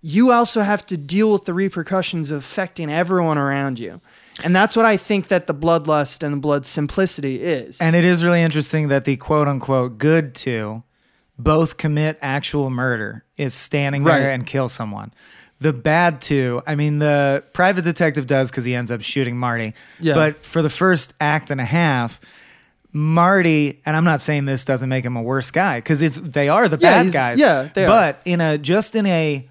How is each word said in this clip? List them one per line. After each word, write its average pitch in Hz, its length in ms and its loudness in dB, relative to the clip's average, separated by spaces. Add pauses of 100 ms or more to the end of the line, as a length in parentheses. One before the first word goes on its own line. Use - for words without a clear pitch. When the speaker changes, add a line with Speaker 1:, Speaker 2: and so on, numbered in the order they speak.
Speaker 1:
you 202 300 2
also 233 300 2
have 202 260 -2
to 180 100 -6
deal 185 340 0
with 196 140 0
the 180 80 -4
repercussions 180 760 -4
of 147 100 -6
affecting 170 520 -8
everyone 170 460 0
around 139 420 -2
you. 117 220 -14 (420)
And 175 100 2
that's 202 220 4
what 226 100 4
I 214 120 4
think 202 320 -2
that 180 180 0
the 165 60 -4
bloodlust 151 720 0
and 147 100 -4
the 143 60 -4
blood 143 260 -2
simplicity 143 760 -2
is. 143 380 -6
Speaker 2:
And 165 160 2
it 170 80 4
is 175 200 4
really 170 180 4
interesting 151 480 0
that 139 160 2
the 139 100 0
quote-unquote 135 840 -2
good 151 380 0
two 113 480 -6 (560)
both 156 380 2
commit 151 440 -2
actual 139 480 -4
murder, 117 540 -4 (140)
is 139 160 -4
standing 143 500 -4
there 151 220 4
Speaker 1:
Right. 135 80 0
Speaker 2:
and 123 120 -6
kill 135 240 -4
someone. 104 420 -10 (500)
The 156 120 0
bad 156 480 2
two, 127 460 -2
I 156 80 -4
mean, 147 240 0
the 143 440 2 (100)
private 185 320 2
detective 156 420 0
does 135 240 0
'cause 120 140 -6
he 123 100 -2
ends 120 160 -4
up 117 100 -6
shooting 123 360 -4
Marty. 117 360 -4 (260)
Speaker 1:
Yeah. 160 160 0
Speaker 2:
But 156 300 0
for - 160 -2
the 151 80 0
first 180 520 0
act 151 280 0
and 135 120 -4
a 123 40 -2
half, 131 540 0 (720)
Marty, 160 960 2
and 151 120 0
I'm 165 60 2
not 160 180 2
saying 143 240 -2
this 135 200 -4
doesn't 131 240 -2
make 131 140 -2
him 123 140 -4
a 117 40 -4
worse 127 280 -4
guy, 165 320 0
'cause 147 200 0
it's, 156 180 0
they 143 300 -2
are 208 180 4
the 151 120 0
Speaker 1:
Yeah, 247 120 8
Speaker 2:
bad 196 140 6
Speaker 1:
he's, 180 80 0
Speaker 2:
guys. 127 260 0
Speaker 1:
yeah, 151 340 4
they 190 120 2
are. - 20 4
Speaker 2:
But 190 380 4
in 175 140 0
a, 156 200 2
just 180 360 0
in 208 120 0
a 156 440 0